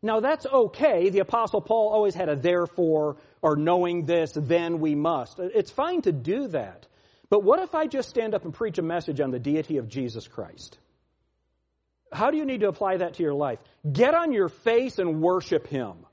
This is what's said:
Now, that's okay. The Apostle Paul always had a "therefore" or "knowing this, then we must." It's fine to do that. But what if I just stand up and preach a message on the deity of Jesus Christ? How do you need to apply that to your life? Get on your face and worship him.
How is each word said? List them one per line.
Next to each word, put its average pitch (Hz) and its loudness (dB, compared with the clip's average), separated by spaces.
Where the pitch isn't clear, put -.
Now, 220 0
that's 277 -2
okay. 233 2
The 190 2
Apostle 175 0
Paul 214 2
always 214 2
had 175 -2
a 147 0
"therefore" 160 0
or 156 4
"knowing 175 0
this, 165 0
then 170 0
we 151 0
must." 147 -2
It's 190 -2
fine 330 -2
to 185 2
do 175 -4
that. 120 -8
But 202 4
what 247 6
if 370 -4
I 311 0
just 269 -4
stand 220 -2
up 190 -4
and 160 -10
preach - -4
a 175 -2
message 160 -4
on 135 0
the 123 -4
deity 151 -2
of 117 -6
Jesus 113 -8
Christ? - -16
How 214 0
do 302 0
you 302 -2
need 254 -4
to 208 2
apply 190 0
that 175 -4
to 180 -4
your 147 0
life? 139 -2
Get 240 4
on 330 0
your 196 2
face 226 0
and 165 0
worship 175 0
him. 107 -8